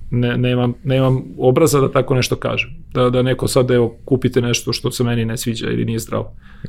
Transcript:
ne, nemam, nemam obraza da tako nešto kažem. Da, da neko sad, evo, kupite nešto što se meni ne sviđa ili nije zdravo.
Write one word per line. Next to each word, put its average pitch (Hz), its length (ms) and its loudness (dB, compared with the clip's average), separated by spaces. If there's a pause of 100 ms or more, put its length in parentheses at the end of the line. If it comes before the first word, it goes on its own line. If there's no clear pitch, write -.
(120)
ne, 123 260 0
nemam, 123 360 0 (100)
nemam 131 400 2 (140)
obraza 139 440 4
da 135 100 2
tako 135 240 2
nešto 127 200 0
kažem. - 340 -4 (240)
Da, 127 160 2
da 127 120 2
neko 127 260 0
sad, 123 240 2
evo, 120 340 2
kupite 123 360 2
nešto 120 320 -2
što - 180 -4
se - 120 -2
meni 117 220 0
ne 113 120 -4
sviđa 117 300 -4
ili 117 180 -2
nije 113 140 -2
zdravo. 110 360 -6 (340)